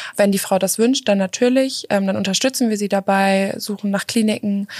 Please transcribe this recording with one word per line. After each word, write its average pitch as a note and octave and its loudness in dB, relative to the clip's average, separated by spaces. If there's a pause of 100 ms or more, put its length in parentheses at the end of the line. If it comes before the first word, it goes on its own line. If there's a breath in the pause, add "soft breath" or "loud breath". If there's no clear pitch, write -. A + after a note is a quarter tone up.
(180 loud breath)
Wenn G3+ 4
die G3 2
Frau F#3+ 0
das F#3+ -2
wünscht, B3+ 2
dann G3+ 2
natürlich, B3+ 0
ähm, G3 0
dann F#3+ -2
unterstützen A3 0
wir G#3+ 0
sie G3+ -4
dabei, G3 2
suchen G3+ -6
nach G3 -2
Kliniken. G#3 0 (120 loud breath)